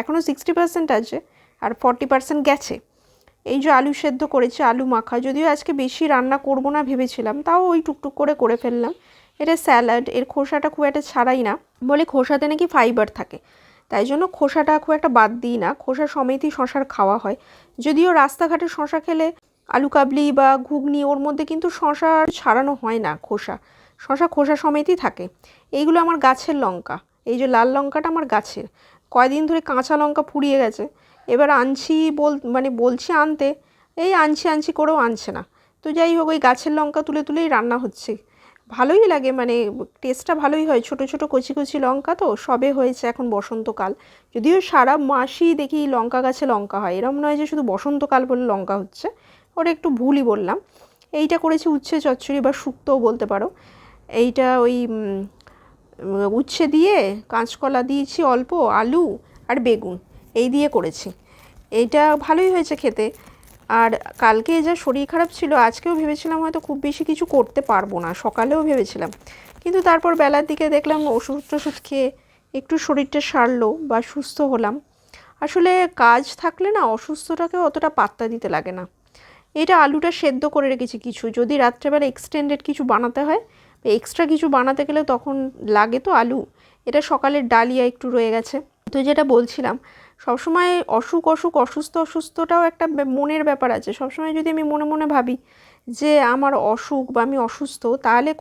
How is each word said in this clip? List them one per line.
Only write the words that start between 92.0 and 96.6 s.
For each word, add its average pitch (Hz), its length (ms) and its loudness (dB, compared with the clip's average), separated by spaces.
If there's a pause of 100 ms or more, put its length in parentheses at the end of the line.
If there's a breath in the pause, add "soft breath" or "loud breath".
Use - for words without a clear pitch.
একটা 339 160 -6
বে-, 285 300 -2
মনের 294 280 -2
ব্যাপার 277 320 0
আছে। - 160 -8
সবসময় 285 460 -6
যদি 320 160 -2
আমি 311 180 -2
মনে 302 120 -2
মনে 311 220 -2
ভাবি 262 300 0 (520 soft breath)
যে 277 220 -2 (100)
আমার 269 320 2 (200)